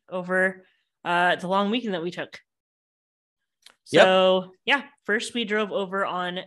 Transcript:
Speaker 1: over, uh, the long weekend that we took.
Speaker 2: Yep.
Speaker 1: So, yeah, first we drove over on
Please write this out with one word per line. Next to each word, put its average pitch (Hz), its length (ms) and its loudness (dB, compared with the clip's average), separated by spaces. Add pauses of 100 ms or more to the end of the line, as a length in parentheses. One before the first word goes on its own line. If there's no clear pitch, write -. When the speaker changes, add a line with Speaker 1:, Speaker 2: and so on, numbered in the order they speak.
Speaker 1:
over, 185 560 -2 (400)
uh, 175 300 2
the 175 120 -8
long 196 220 0
weekend 226 240 -4
that 165 80 -4
we 175 80 -4
took. 170 300 -12 (1500)
Speaker 2:
Yep. 170 120 8
Speaker 1:
So, 185 480 4 (140)
yeah, 262 180 0 (220)
first 226 280 -4
we 233 120 -4
drove 208 260 -2
over 190 340 -4
on 180 420 -6